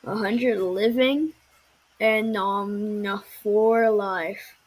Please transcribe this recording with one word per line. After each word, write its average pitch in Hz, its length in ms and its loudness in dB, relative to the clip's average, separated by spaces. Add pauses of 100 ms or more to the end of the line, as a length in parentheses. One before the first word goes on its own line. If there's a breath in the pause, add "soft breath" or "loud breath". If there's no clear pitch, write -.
A 156 120 -6
hundred 226 460 0
living 247 720 0 (680)
and, 220 360 2
um, 202 840 -4 (220)
for 220 480 4
life. 190 760 -4